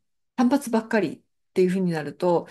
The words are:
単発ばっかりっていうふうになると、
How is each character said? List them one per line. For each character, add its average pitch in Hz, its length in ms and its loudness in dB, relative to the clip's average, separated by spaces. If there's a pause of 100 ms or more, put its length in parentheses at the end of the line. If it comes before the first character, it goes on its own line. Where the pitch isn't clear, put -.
(360)
単 247 120 2
発 277 220 0
ば 226 100 0
っ 220 80 -8
か 220 120 0
り 175 80 0
っ - 120 -14 (320)
て 190 100 2
い 185 40 4
う - 20 4
ふ 180 80 0
う 196 40 0
に 180 120 0
な 160 100 -4
る 143 140 -10
と、 175 340 0